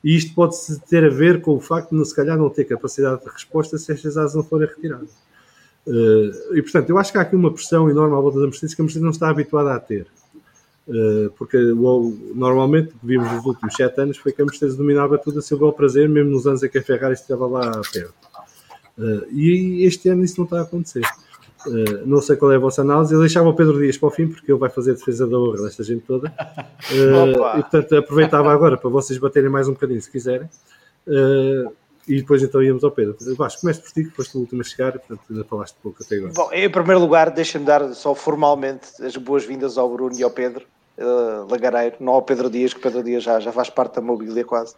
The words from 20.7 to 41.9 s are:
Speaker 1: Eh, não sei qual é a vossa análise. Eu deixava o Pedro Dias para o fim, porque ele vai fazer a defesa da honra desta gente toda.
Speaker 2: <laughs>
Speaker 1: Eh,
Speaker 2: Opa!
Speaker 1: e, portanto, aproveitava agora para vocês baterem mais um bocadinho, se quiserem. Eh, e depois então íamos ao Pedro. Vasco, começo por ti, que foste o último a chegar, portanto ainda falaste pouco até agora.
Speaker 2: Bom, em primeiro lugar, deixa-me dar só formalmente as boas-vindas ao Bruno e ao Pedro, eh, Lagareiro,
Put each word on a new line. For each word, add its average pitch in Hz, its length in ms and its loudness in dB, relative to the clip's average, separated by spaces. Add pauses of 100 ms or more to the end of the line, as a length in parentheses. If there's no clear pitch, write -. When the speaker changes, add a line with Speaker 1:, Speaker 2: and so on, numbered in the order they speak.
Speaker 1:
Eh, 110 380 -2
não 139 160 4
sei 143 140 2
qual 139 160 4
é 135 40 6
a 131 40 4
vossa 131 220 0
análise. 151 320 2
Eu 156 80 4
deixava 165 280 4
o 156 40 2
Pedro 156 260 4
Dias 139 180 2
para 151 100 0
o 139 40 2
fim, 165 160 -2
porque 160 240 -4
ele 135 80 4
vai 131 100 0
fazer 127 220 -2
a 120 40 2
defesa 123 320 -2
da 123 100 0
honra 110 260 0
desta 104 200 -8
gente 117 220 -6
toda. 131 260 -6
Speaker 2:
<laughs> - 420 -14 (180)
Speaker 1:
Eh, 135 220 4
Speaker 2:
Opa! 131 440 4
Speaker 1:
e, 147 40 0
portanto, 151 340 0
aproveitava 147 560 2
agora 147 260 4
para 127 120 -6
vocês 131 280 -2
baterem 135 320 2
mais 139 200 0
um 131 40 -4
bocadinho, 127 280 -4
se - 100 -20
quiserem. 127 380 -6 (580)
Eh, 135 580 2 (400)
e 139 120 -2
depois 135 260 2
então 135 180 0
íamos 131 220 2
ao 143 80 2
Pedro. 107 240 -4 (220)
Vasco, 139 240 -6
começo 165 200 -4
por - 120 -20
ti, 160 100 -4
que 160 60 -8
foste - 260 -10
o 127 60 -4
último 123 180 -8
a 117 60 -8
chegar, 131 260 -4
portanto 117 380 -16
ainda 110 160 -10
falaste 104 360 -12
pouco - 220 -14
até 104 140 -6
agora. 101 180 -8
Speaker 2:
Bom, 170 160 -2
em 190 180 -2
primeiro 185 300 2
lugar, 160 320 4
deixa-me 160 320 -6
dar 143 300 2
só 143 200 -4
formalmente 143 880 -4
as 127 140 -10
boas-vindas 131 600 -4
ao 123 120 0
Bruno 123 300 -6
e - 40 -2
ao 123 60 0
Pedro, 123 360 -6 (320)
eh, - 60 -10 (460)
Lagareiro, 117 520 -2